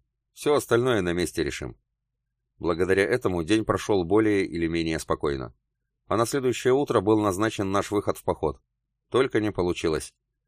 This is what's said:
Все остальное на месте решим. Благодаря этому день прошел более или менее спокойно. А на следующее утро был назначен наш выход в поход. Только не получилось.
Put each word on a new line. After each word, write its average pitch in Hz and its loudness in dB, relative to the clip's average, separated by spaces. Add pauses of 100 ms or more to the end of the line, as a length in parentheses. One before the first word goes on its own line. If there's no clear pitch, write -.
(320)
Все 147 0
остальное 120 2
на 87 0
месте 87 -2
решим. 67 -6 (800)
Благодаря 90 2
этому 92 -2
день 104 0
прошел 98 0
более 101 2
или 85 -4
менее 80 -2
спокойно. 71 -4 (520)
А 98 -2
на 113 2
следующее 127 0
утро 131 2
был 107 4
назначен 101 -2
наш 98 -2
выход - -2
в - -18
поход. 80 -2 (500)
Только 123 2
не 104 -2
получилось. 85 -2 (360)